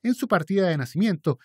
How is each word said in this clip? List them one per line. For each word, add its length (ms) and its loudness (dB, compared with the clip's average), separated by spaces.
en 120 0
su 120 -4
partida 420 0
de 100 0
nacimiento 680 -2